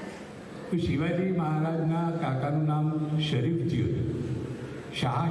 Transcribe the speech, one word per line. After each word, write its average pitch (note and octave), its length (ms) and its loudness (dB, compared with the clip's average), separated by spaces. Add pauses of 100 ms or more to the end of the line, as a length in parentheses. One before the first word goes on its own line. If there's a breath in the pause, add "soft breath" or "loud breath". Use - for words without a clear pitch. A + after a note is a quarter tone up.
(720)
તો F3+ 60 0
શિવાજી E3 560 0
મહારાજના E3 800 2
કાકાનું D3 560 0
નામ D3+ 540 2
શરીફજી C#3 640 2
હતું. - 420 0 (760)
શાહ C#3 300 2